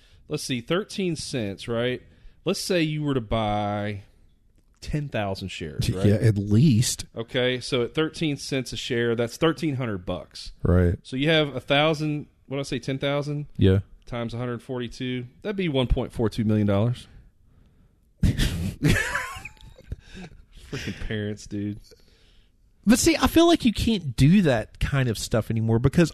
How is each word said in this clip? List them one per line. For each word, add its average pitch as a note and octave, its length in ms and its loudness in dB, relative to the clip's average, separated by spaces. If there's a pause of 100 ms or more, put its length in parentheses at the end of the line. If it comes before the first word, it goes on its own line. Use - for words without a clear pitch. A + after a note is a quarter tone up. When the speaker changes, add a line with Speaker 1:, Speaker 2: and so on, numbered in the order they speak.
(280)
Speaker 1:
Let's D3+ 160 -6
see, B2 160 -4
thirteen F3 560 -4
cents, G#2 520 -8
right? A#2+ 320 -2 (440)
Let's F#3 160 -4
say F3+ 220 -2
you D3+ 200 -2
were C#3+ 120 0
to C3 60 0
buy G#2 840 -2 (760)
ten D3 280 -4
thousand G2 400 -4
shares, - 420 -4
right? F#2+ 160 0
Speaker 2:
Yeah, G2+ 80 6
at G#2 240 4
least. A2 680 4 (100)
Speaker 1:
Okay, B2 440 -2
so B2 220 0
at A2+ 120 -4
thirteen D#3 420 -2
cents C3 360 -6
a A#2+ 40 -8
share, A#2 400 0
that's A#2 200 -2
thirteen D#3+ 380 0
hundred A2 320 -6
bucks. - 460 -10 (100)
Speaker 2:
Right. F2 400 4
Speaker 1:
So - 140 -10
you C#3 120 0
have D3+ 280 2
a B2 40 -4
thousand, D3 680 0 (200)
what C3+ 120 -8
did - 20 -4
I - 20 -6
say, C#3 160 -6
ten C3+ 200 -4
thousand? C#3+ 480 -4 (100)
Speaker 2:
Yeah. F#2+ 240 6 (260)
Speaker 1:
Times A#2 260 -8
a A#2 60 -8
hundred A#2+ 240 -6
forty-two, B2 640 -8 (160)
that'd G3+ 140 -6
be F#3 120 -2
one C3 200 2
point - 260 0
four A2+ 160 0
two A#2 140 -2
million G#2+ 220 4
dollars. G#2 460 0
<laughs> - 1080 -14 (2500)
Freaking - 360 -8
parents, G#2 400 -6
dude. G#2 340 -8 (1040)
Speaker 2:
But A#3+ 120 6
see, D#4+ 220 4
I B3+ 60 2
feel E4 200 6
like E4+ 200 4
you A3 80 4
can't F3+ 420 -2
do D#3+ 260 6
that B2 380 0
kind C3 300 0
of G#2 80 -4
stuff - 320 -2
anymore A2+ 280 2
because, D3 360 4